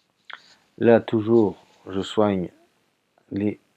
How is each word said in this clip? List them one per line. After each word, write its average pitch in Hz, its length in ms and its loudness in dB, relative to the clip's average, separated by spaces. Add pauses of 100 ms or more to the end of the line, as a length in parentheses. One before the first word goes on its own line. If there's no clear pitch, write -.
(800)
là, 113 220 6
toujours, 110 560 0 (320)
je 95 120 -6
soigne 95 480 -2 (800)
les 101 300 -6 (160)